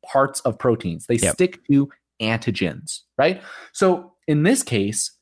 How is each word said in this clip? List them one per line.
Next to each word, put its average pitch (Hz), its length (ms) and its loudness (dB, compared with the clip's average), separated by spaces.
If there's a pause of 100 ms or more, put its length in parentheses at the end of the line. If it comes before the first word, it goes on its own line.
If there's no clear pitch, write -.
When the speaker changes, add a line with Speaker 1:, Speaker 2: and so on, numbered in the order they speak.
Speaker 1:
parts 135 360 0
of 113 180 -2
proteins. 110 480 -2
They 120 100 0
Speaker 2:
Yep. 101 160 0
Speaker 1:
stick 180 360 -2
to 139 200 4 (320)
antigens, 110 800 -4 (160)
right? 170 240 0 (320)
So 185 400 0 (160)
in 151 140 2
this 240 200 4
case 104 600 -2